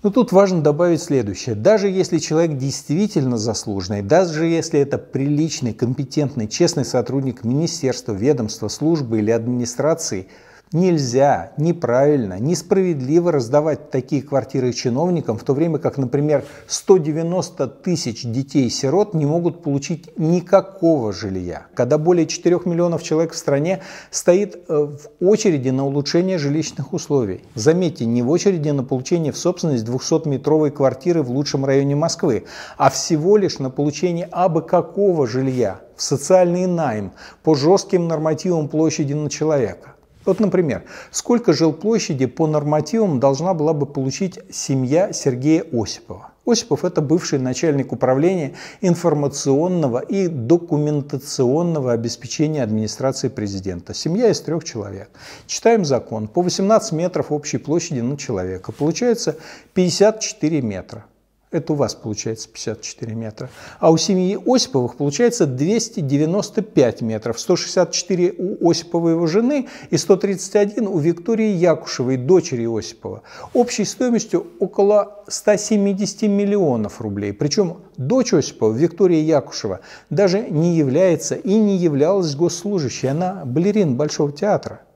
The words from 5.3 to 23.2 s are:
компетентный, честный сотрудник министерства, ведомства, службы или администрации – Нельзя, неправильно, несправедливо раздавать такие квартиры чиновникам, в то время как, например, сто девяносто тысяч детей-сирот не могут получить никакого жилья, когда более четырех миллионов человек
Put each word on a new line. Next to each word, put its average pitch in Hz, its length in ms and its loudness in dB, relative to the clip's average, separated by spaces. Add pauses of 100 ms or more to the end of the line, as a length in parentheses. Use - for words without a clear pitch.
компетентный, 127 720 -2
честный 160 380 0
сотрудник 127 580 -2
министерства, 131 720 -2
ведомства, 110 540 -2
службы 143 520 -2
или 104 100 0
администрации – 123 960 -2 (460)
Нельзя, 139 840 2
неправильно, 135 840 2
несправедливо 170 920 0
раздавать 143 580 0
такие 135 300 -2
квартиры 131 500 -2
чиновникам, 135 680 -2
в - 60 -12
то 143 100 0
время 156 260 0
как, - 180 -2
например, 139 480 0 (200)
сто - 300 4
девяносто 165 720 -2
тысяч - 560 -4
детей-сирот 135 920 0
не 160 120 0
могут 170 380 -2
получить 143 540 -4
никакого 165 960 2
жилья, 92 600 -6
когда 127 240 2
более 165 280 4
четырех 175 400 0
миллионов 170 380 0
человек 165 300 0